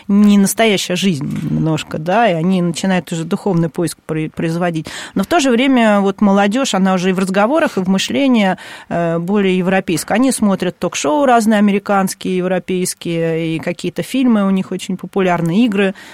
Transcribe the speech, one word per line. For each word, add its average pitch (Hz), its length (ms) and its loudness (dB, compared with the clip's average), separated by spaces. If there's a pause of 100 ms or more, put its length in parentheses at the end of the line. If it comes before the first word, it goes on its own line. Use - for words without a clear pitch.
не 202 300 6
настоящая 196 580 2
жизнь 165 300 0 (240)
немножко, 156 480 -2
да, 190 320 2
и 175 40 0
они 180 280 0
начинают 175 500 -2
уже 165 120 -6
духовный 170 460 0
поиск 170 360 -4
при-, 156 240 -6
производить. 170 560 -4 (300)
Но 196 80 0
в - 40 -4
то 339 120 2
же 269 100 0
время 233 520 2
вот 196 200 0
молодёжь, 208 540 2
она 190 180 2
уже 185 160 0
и 190 40 0
в 175 60 -2
разговорах, 214 580 0
и 196 40 -2
в 180 80 -2
мышлении, 208 680 2 (320)
э, 170 280 -2
более 185 400 0
европейская. 185 580 -2
Они 254 160 2
смотрят 185 460 -2
ток-шоу 285 480 -2
разные 226 320 4
американские, 196 800 0
европейские, 170 1160 -4
и 156 40 -4
какие-то 175 440 -6
фильмы 233 420 0
у 196 60 2
них 190 200 -2
очень 185 260 -8
популярны, 180 680 0
игры 196 300 0 (180)